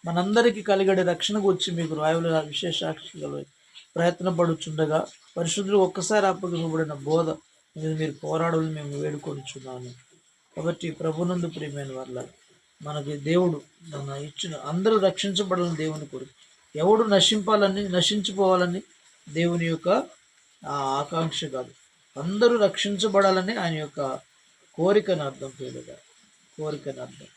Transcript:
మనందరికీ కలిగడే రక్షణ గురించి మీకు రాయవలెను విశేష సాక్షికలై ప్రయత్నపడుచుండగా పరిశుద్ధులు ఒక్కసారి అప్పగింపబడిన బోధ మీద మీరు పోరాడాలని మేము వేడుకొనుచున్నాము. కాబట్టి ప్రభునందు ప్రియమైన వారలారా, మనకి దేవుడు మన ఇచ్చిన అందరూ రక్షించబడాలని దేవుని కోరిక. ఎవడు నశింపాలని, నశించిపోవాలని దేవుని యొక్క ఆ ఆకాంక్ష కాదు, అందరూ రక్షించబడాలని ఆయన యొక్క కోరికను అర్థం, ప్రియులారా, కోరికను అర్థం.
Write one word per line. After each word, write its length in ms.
మనందరికీ 540
కలిగడే 400
రక్షణ 340
గురించి 320
మీకు 240
రాయవలెను 400
విశేష 300
సాక్షికలై 640
ప్రయత్నపడుచుండగా 1040
పరిశుద్ధులు 500
ఒక్కసారి 460
అప్పగింపబడిన 600
బోధ 220
మీద 240
మీరు 140
పోరాడాలని 520
మేము 280
వేడుకొనుచున్నాము. 880
కాబట్టి 320
ప్రభునందు 540
ప్రియమైన 420
వారలారా, 360
మనకి 280
దేవుడు 280
మన 260
ఇచ్చిన 240
అందరూ 340
రక్షించబడాలని 760
దేవుని 300
కోరిక. 200
ఎవడు 200
నశింపాలని, 680
నశించిపోవాలని 840
దేవుని 340
యొక్క 160
ఆ 20
ఆకాంక్ష 420
కాదు, 180
అందరూ 320
రక్షించబడాలని 960
ఆయన 220
యొక్క 160
కోరికను 500
అర్థం, 280
ప్రియులారా, 400
కోరికను 480
అర్థం. 300